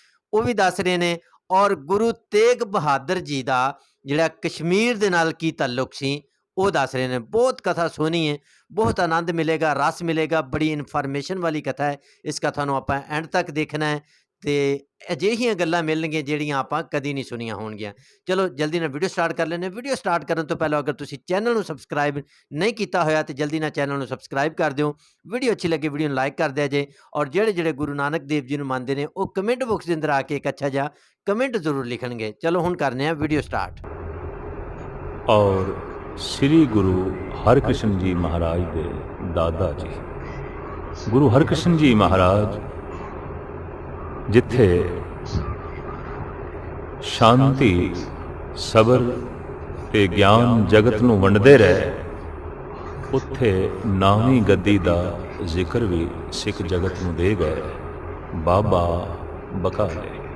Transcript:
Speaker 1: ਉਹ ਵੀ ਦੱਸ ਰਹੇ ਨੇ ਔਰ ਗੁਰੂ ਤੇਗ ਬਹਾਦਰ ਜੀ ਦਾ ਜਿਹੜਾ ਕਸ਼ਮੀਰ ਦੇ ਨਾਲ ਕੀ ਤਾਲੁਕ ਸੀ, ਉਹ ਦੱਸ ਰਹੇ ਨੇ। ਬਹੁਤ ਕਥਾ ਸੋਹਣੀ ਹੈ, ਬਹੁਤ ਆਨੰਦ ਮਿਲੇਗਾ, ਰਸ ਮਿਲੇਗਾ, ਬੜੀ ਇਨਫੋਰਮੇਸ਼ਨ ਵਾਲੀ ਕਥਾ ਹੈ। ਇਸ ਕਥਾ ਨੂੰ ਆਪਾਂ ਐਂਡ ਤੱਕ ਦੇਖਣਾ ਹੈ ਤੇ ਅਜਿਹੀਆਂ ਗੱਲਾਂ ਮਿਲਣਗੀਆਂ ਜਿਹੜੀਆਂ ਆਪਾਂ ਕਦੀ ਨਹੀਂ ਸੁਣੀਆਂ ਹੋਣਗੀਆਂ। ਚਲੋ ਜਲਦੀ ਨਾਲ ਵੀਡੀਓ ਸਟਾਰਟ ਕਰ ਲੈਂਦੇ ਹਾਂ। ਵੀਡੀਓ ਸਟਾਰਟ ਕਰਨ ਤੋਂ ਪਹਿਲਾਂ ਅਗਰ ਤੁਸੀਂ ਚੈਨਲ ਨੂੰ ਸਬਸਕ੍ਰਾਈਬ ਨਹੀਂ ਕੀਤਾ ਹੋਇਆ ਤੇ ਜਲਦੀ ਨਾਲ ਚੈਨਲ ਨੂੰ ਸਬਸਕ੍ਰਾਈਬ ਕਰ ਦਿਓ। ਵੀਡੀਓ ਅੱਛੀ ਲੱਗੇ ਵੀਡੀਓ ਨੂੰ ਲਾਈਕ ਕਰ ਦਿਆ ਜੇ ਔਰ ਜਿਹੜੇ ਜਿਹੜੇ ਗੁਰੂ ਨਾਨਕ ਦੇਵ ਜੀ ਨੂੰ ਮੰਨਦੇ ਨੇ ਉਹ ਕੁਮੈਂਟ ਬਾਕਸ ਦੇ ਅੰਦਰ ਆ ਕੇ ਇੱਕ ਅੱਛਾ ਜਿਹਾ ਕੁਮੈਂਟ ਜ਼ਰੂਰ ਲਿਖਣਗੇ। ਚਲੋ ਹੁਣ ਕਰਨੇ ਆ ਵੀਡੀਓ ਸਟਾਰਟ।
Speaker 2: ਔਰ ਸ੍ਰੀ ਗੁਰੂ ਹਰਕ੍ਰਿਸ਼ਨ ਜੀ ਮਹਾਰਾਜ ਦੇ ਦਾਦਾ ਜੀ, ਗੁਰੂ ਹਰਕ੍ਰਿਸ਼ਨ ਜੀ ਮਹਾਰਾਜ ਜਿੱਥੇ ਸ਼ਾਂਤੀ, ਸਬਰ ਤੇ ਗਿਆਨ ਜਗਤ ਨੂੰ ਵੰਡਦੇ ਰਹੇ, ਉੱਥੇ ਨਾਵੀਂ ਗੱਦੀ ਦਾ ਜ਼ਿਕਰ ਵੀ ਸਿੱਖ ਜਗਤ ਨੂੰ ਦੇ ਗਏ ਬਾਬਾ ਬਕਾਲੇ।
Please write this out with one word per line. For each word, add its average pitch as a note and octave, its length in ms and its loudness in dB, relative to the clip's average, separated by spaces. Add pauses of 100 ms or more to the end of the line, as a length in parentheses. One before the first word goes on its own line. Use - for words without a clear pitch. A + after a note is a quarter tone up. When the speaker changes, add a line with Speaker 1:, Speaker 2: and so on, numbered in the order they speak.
(320)
Speaker 1:
ਉਹ G#3+ 100 2
ਵੀ A#3+ 120 0
ਦੱਸ F#3+ 260 2
ਰਹੇ F3+ 160 0
ਨੇ F3 220 0 (320)
ਔਰ G3 240 4
ਗੁਰੂ G3 380 0
ਤੇਗ A3+ 500 2
ਬਹਾਦਰ D#3+ 560 0
ਜੀ C#3+ 240 -4
ਦਾ C3 360 0 (260)
ਜਿਹੜਾ D3+ 240 2
ਕਸ਼ਮੀਰ F#3 680 0
ਦੇ G3+ 140 2
ਨਾਲ E3 220 2
ਕੀ D#3+ 200 -4
ਤਾਲੁਕ C3 420 -4
ਸੀ, C#3 280 -4 (360)
ਉਹ F#3+ 120 2
ਦੱਸ C#3+ 240 0
ਰਹੇ B2+ 140 0
ਨੇ। B2+ 100 -2
ਬਹੁਤ A#3+ 460 0
ਕਥਾ E3+ 240 0
ਸੋਹਣੀ D#3+ 400 0
ਹੈ, D3 100 -2 (340)
ਬਹੁਤ G#3+ 280 0
ਆਨੰਦ E3+ 300 0
ਮਿਲੇਗਾ, D#3+ 420 0
ਰਸ D3 300 0
ਮਿਲੇਗਾ, D#3+ 380 0
ਬੜੀ D3+ 320 -2
ਇਨਫੋਰਮੇਸ਼ਨ C#3+ 640 -4
ਵਾਲੀ D#3+ 220 -2
ਕਥਾ C#3+ 240 -4
ਹੈ। C#3+ 140 -2 (260)
ਇਸ D#3 160 -6
ਕਥਾ D3 240 -2
ਨੂੰ C#3 120 0
ਆਪਾਂ C3+ 320 -4
ਐਂਡ D3+ 180 -6
ਤੱਕ F3 240 -2
ਦੇਖਣਾ D3+ 360 -4
ਹੈ D3 140 -2 (420)
ਤੇ C#3+ 380 0 (320)
ਅਜਿਹੀਆਂ G#3+ 420 0
ਗੱਲਾਂ E3+ 280 0
ਮਿਲਣਗੀਆਂ D#3 400 -2
ਜਿਹੜੀਆਂ D3 360 -2
ਆਪਾਂ C#3+ 240 -4
ਕਦੀ C#3+ 320 -6
ਨਹੀਂ C3+ 100 -6
ਸੁਣੀਆਂ A2+ 300 -8
ਹੋਣਗੀਆਂ। G#2 380 -10 (340)
ਚਲੋ F#3 220 0
ਜਲਦੀ D3+ 320 -2
ਨਾਲ D#3+ 80 -2
ਵੀਡੀਓ D3 200 -4
ਸਟਾਰਟ E3 240 -2
ਕਰ E3 140 -2
ਲੈਂਦੇ E3+ 200 -6
ਹਾਂ। F#3 60 -8
ਵੀਡੀਓ B3 220 -6
ਸਟਾਰਟ E3+ 300 -2
ਕਰਨ D#3+ 220 -2
ਤੋਂ D#3 100 -4
ਪਹਿਲਾਂ D3+ 220 0
ਅਗਰ D3 140 -4
ਤੁਸੀਂ C#3 340 -10
ਚੈਨਲ A3 280 0
ਨੂੰ G#3 100 -2
ਸਬਸਕ੍ਰਾਈਬ D3 540 -4 (340)
ਨਹੀਂ F3+ 200 0
ਕੀਤਾ F#3+ 320 -2
ਹੋਇਆ D#3 180 2
ਤੇ D3 120 -8
ਜਲਦੀ D3 260 -4
ਨਾਲ D3+ 100 -2
ਚੈਨਲ C#3+ 280 -2
ਨੂੰ C3 80 -6
ਸਬਸਕ੍ਰਾਈਬ C#3 460 -4
ਕਰ D#3+ 180 0
ਦਿਓ। D3 240 -2 (320)
ਵੀਡੀਓ A#3 260 -2
ਅੱਛੀ F3+ 160 -4
ਲੱਗੇ D#3 200 -2
ਵੀਡੀਓ D3 200 -2
ਨੂੰ C#3 60 -2
ਲਾਈਕ C3+ 220 -2
ਕਰ D#3+ 120 0
ਦਿਆ C#3+ 180 -2
ਜੇ C#3+ 200 -2 (280)
ਔਰ D3 140 -2
ਜਿਹੜੇ G3+ 240 0
ਜਿਹੜੇ E3 200 0
ਗੁਰੂ C#3+ 220 -4
ਨਾਨਕ C#3+ 280 -2
ਦੇਵ C#3+ 220 -2
ਜੀ C3+ 120 -6
ਨੂੰ C#3+ 100 -4
ਮੰਨਦੇ C3 280 -2
ਨੇ C#3+ 120 -4 (100)
ਉਹ F#3+ 180 -2
ਕੁਮੈਂਟ A#3+ 300 -2
ਬਾਕਸ G#3+ 220 -4
ਦੇ E3+ 80 0
ਅੰਦਰ D3+ 140 -2
ਆ C#3 140 2
ਕੇ C#3+ 140 -4
ਇੱਕ C3+ 120 -4
ਅੱਛਾ C#3 200 -4
ਜਿਹਾ C#3 200 -2 (380)
ਕੁਮੈਂਟ A#3 300 0
ਜ਼ਰੂਰ C#3+ 300 -2
ਲਿਖਣਗੇ। A#2+ 460 -6 (100)
ਚਲੋ E3+ 180 0
ਹੁਣ F3 160 0
ਕਰਨੇ C3+ 320 -2
ਆ E3 40 0
ਵੀਡੀਓ D3+ 280 0
ਸਟਾਰਟ। F#2+ 400 -6 (1500)
Speaker 2:
ਔਰ G2 480 4 (420)
ਸ੍ਰੀ D3+ 480 4
ਗੁਰੂ F#2+ 500 2 (260)
ਹਰਕ੍ਰਿਸ਼ਨ A2+ 560 4
ਜੀ F#2 160 0
ਮਹਾਰਾਜ E2+ 460 0
ਦੇ E2 240 -4 (500)
ਦਾਦਾ E2 380 0
ਜੀ, - 180 -8 (1200)
ਗੁਰੂ C3 180 6
ਹਰਕ੍ਰਿਸ਼ਨ D#3 480 4
ਜੀ D3 180 6
ਮਹਾਰਾਜ G2 680 4 (1700)
ਜਿੱਥੇ G2+ 540 4 (2250)
ਸ਼ਾਂਤੀ, B2 920 4 (640)
ਸਬਰ A#2+ 560 4 (800)
ਤੇ G#2 140 6
ਗਿਆਨ G#2+ 600 6
ਜਗਤ G#2+ 360 6
ਨੂੰ A2+ 180 6
ਵੰਡਦੇ G#2 380 10
ਰਹੇ, E2+ 340 6 (1200)
ਉੱਥੇ B2+ 580 2 (160)
ਨਾਵੀਂ G#2 560 4
ਗੱਦੀ G2 360 6
ਦਾ F2 400 2 (260)
ਜ਼ਿਕਰ F2 400 0
ਵੀ E2+ 240 0 (240)
ਸਿੱਖ - 300 -4
ਜਗਤ F2+ 400 -2
ਨੂੰ F2 140 -2
ਦੇ F#2 180 4
ਗਏ D#2 280 -2 (720)
ਬਾਬਾ F2 720 2 (460)
ਬਕਾਲੇ। F#2 640 -4 (160)